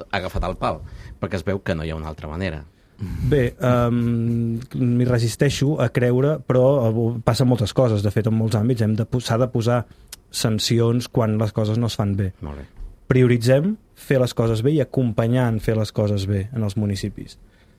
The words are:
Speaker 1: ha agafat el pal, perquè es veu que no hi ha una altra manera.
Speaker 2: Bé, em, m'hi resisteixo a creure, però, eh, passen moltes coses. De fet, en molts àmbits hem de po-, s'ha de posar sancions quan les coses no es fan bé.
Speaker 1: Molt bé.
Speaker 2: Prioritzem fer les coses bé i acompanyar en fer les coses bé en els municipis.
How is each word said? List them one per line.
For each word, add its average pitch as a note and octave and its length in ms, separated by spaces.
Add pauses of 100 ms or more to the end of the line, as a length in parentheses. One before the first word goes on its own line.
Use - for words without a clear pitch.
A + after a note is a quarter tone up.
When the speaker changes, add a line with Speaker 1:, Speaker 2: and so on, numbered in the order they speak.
(100)
Speaker 1:
ha G2+ 60
agafat F#2 280
el F2+ 120
pal, F#2 240 (400)
perquè G2 160
es E2+ 80
veu G2 180
que F#2 120
no D#2+ 100
hi D#2+ 60
ha D#2+ 60
una D#2 120
altra D#2 200
manera. D#2 360 (340)
Speaker 2:
Bé, B2 640
em, A#2 960 (160)
m'hi B2 320
resisteixo C3 760
a A#2+ 100
creure, C3 560
però, B2+ 180 (240)
eh, A#2 360
passen A#2+ 240
moltes A2+ 240
coses. A2 300
De G#2 80
fet, G#2+ 160
en A2 80
molts A2+ 220
àmbits A2+ 260
hem G#2+ 140
de A2 100
po-, B2+ 140
s'ha A#2 180
de B2+ 100
posar A#2+ 380 (440)
sancions A#2 800
quan A2 300
les G#2+ 140
coses G#2+ 260
no A#2+ 80
es G#2+ 100
fan G2+ 200
bé. F#2+ 240
Speaker 1:
Molt C#2+ 180
bé. C#2 80 (400)
Speaker 2:
Prioritzem B2+ 720 (180)
fer - 260
les B2 140
coses A2+ 280
bé C#3 100
i D#3 80
acompanyar A#2+ 680
en A2 120
fer A2+ 160
les G#2+ 160
coses G#2 340
bé G2+ 260
en A#2 100
els G2+ 140
municipis. G2+ 600 (400)